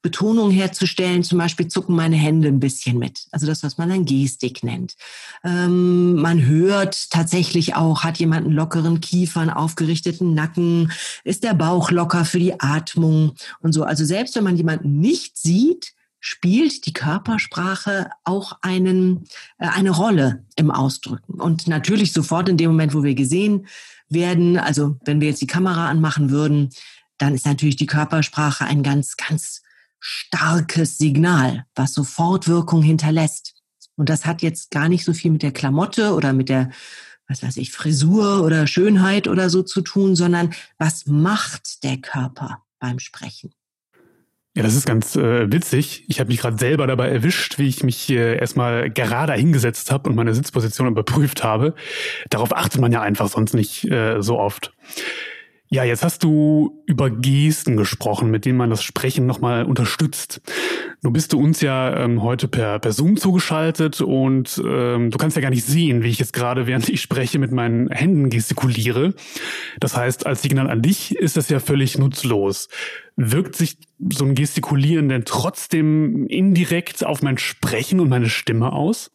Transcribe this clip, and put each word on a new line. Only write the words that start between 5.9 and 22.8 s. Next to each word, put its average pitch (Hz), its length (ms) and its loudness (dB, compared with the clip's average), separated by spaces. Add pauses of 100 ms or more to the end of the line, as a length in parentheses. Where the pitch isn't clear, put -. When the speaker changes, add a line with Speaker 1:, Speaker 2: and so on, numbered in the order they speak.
Speaker 1:
man 160 280 2
hört 185 680 2
tatsächlich 165 640 0
auch, 160 300 0
hat 165 140 -4
jemand 165 260 0
einen 165 100 2
lockeren 165 460 0
Kiefer, 175 400 -2
einen 160 100 0
aufgerichteten 165 840 -2
Nacken, 165 580 0 (320)
ist - 180 -4
der 226 120 0
Bauch 170 360 2
locker 170 360 2
für 185 120 -2
die 180 220 0
Atmung 156 720 2 (280)
und 165 120 0
so. 156 120 0
Also 156 200 0
selbst 202 320 -2
wenn 214 80 2
man 180 140 2
jemanden 156 420 0
nicht 277 380 0
sieht, 240 560 0 (260)
spielt 254 640 0
die 156 80 -6
Körpersprache 190 1200 -4 (140)
auch 190 360 -4
einen, 185 640 2 (340)
äh, - 100 -4
eine 190 220 2
Rolle 165 540 2 (120)
im 151 140 2
Ausdrücken. 135 680 -4
Und 160 260 -2
natürlich 175 460 0
sofort 175 380 0
in 170 80 4
dem 165 140 4
Moment, 156 200 2